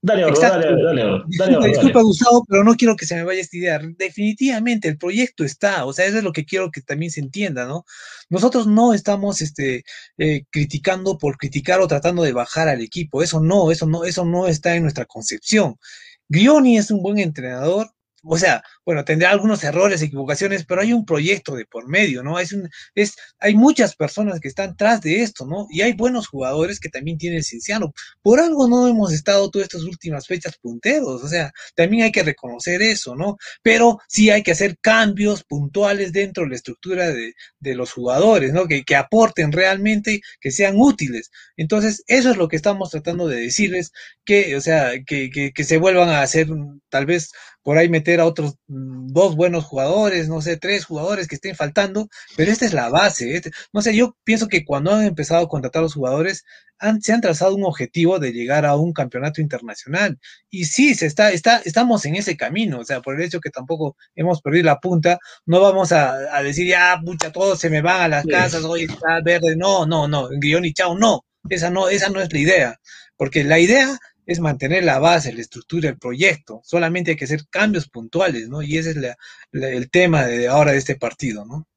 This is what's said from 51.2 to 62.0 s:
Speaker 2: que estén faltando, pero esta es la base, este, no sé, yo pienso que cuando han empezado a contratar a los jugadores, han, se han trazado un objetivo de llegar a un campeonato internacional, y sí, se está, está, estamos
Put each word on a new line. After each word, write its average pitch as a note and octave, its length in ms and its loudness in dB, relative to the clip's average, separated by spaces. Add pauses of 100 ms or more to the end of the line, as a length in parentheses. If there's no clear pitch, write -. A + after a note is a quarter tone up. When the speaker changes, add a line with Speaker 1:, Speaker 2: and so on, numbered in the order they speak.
Speaker 2:
que D3+ 100 -12
estén F#3 200 -12
faltando, G3 520 -2 (280)
pero E3+ 160 2
esta A3 140 0
es F#3+ 80 -2
la A#2+ 160 -2
base, D#3 460 0
este, F3 160 -10 (200)
no G#3 80 -2
sé, G#3+ 160 0
yo B3 260 2
pienso A3 260 -2
que E3 180 -2
cuando C#3+ 260 0
han G#3+ 140 2
empezado E3 360 0
a E3 60 -2
contratar D#3 320 -4
a E3 40 0
los D3+ 100 -4
jugadores, D3 500 -4 (340)
han, G#3+ 220 0
se G#3+ 140 0
han A#3 80 0
trazado F#3 320 2
un G3+ 100 -2
objetivo E3+ 540 0
de C3+ 140 -4
llegar C3 340 -2
a C#3+ 100 2
un E3 160 0
campeonato D3+ 480 -6
internacional, D3+ 800 -4 (320)
y F3+ 160 -6
sí, C4 280 2
se - 120 -4
está, G#3 260 4
está, A3 320 2
estamos A3+ 400 0